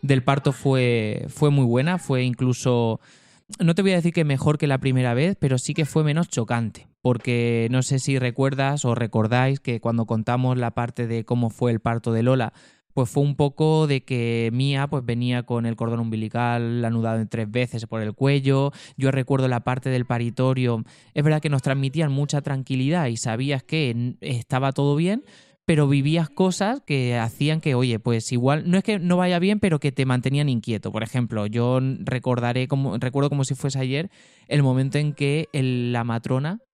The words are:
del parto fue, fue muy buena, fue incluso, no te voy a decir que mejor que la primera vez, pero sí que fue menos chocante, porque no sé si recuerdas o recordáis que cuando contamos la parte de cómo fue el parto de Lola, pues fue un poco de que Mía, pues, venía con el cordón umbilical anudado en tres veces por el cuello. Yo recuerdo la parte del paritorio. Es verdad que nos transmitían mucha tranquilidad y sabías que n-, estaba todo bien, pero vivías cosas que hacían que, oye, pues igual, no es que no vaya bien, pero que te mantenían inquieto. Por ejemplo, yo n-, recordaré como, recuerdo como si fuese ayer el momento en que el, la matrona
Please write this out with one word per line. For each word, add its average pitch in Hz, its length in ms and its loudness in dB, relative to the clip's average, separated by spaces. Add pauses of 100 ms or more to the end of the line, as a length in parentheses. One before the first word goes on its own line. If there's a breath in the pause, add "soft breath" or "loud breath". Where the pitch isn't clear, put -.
del 139 220 2
parto 139 300 0
fue, 120 720 0
fue - 220 0
muy 139 160 4
buena, 131 320 2
fue 131 260 -2
incluso, 123 800 0 (580 soft breath)
no 170 160 4
te 196 60 2
voy 190 100 4
a 185 40 4
decir 170 180 2
que 170 100 2
mejor 151 340 2
que 156 80 0
la 139 120 2
primera 127 360 2
vez, 165 240 2
pero 131 200 2
sí 147 160 -4
que 160 100 0
fue 156 220 0
menos 151 240 0
chocante, 117 580 -4 (140)
porque 120 680 2
no 127 140 2
sé 135 160 0
si 135 180 0
recuerdas 135 680 0
o 117 100 2
recordáis 120 640 2
que 117 220 -6
cuando 117 240 0
contamos 123 520 0
la 120 140 -2
parte 120 340 -4
de 113 200 -4
cómo 120 240 0
fue 123 220 0
el 113 100 0
parto 117 320 -2
de 113 100 2
Lola, 127 300 2 (400 loud breath)
pues 127 160 0
fue 143 140 0
un 143 120 0
poco 156 520 2
de 139 160 0
que 117 500 -2
Mía, 139 340 0
pues, 143 160 -4
venía 120 440 -2
con 117 180 -2
el 117 100 -2
cordón 117 240 -4
umbilical 117 880 -2
anudado 113 340 0
en 110 80 -2
tres 110 220 -6
veces 117 380 -4
por 113 160 -6
el 107 100 -6
cuello. 135 580 2 (260 loud breath)
Yo 135 120 2
recuerdo 131 380 0
la 123 160 0
parte 127 260 -4
del 127 160 0
paritorio. 120 760 0 (320 loud breath)
Es 147 80 0
verdad 151 180 2
que 151 80 -2
nos 139 140 0
transmitían 139 480 0
mucha 143 320 0
tranquilidad 135 640 -2
y 117 100 -2
sabías 131 460 -2
que 156 260 -2
n-, 120 320 -4
estaba 135 520 -2
todo 143 220 2
bien, 185 280 0 (420 loud breath)
pero 151 220 4
vivías 147 420 2
cosas 190 560 0
que 123 320 0
hacían 139 440 0
que, 147 120 0
oye, 123 240 2
pues 113 340 -2
igual, 131 380 0
no 180 80 4
es 196 60 2
que 208 160 0
no 180 180 2
vaya 180 220 2
bien, 202 200 2
pero 170 200 2
que 143 120 0
te 135 140 0
mantenían 131 420 0
inquieto. 113 440 -2
Por 107 100 -4
ejemplo, 110 460 -2
yo 120 320 0
n-, 131 240 -2
recordaré 123 640 -2
como, 135 320 -2
recuerdo 139 300 0
como 139 140 0
si 135 120 -2
fuese 135 240 -4
ayer 135 320 -4 (360 soft breath)
el 147 140 2
momento 135 380 2
en 147 140 0
que 143 380 -2
el, 123 420 0
la 120 100 -2
matrona 127 560 -2 (140)